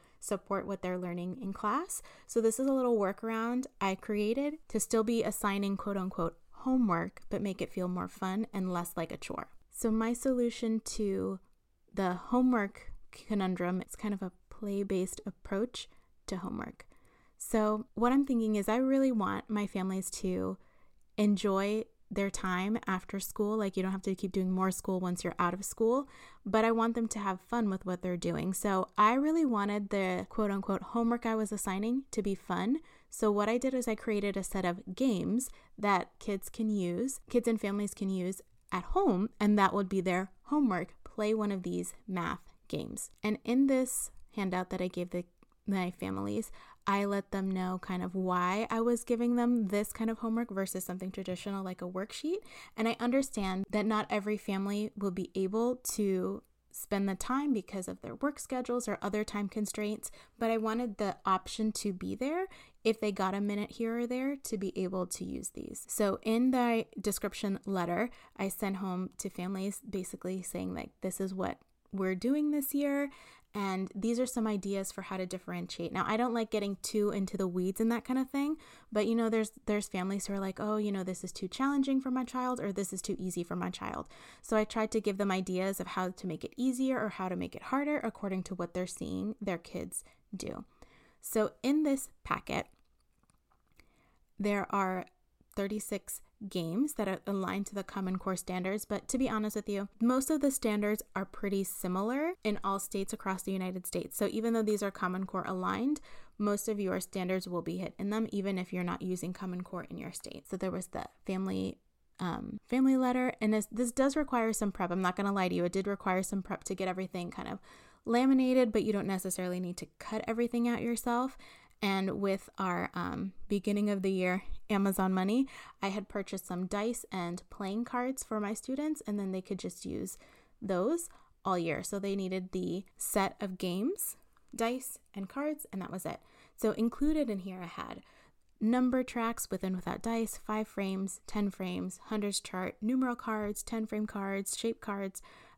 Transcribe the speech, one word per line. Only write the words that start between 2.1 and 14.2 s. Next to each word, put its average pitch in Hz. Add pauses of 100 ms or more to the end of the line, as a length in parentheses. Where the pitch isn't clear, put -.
So -
this 226
is 269
a 269
little 247
workaround 226 (120)
I 196
created 226 (140)
to 220
still 220
be 226
assigning 196
quote 202
unquote 185 (240)
homework, 196
but 202
make 190
it -
feel 180
more 180
fun 190
and 185
less 175
like 165
a -
chore. - (220)
So -
my 226
solution 240
to 190 (540)
the 185
homework 240 (200)
conundrum, 185
it's -
kind 208
of 196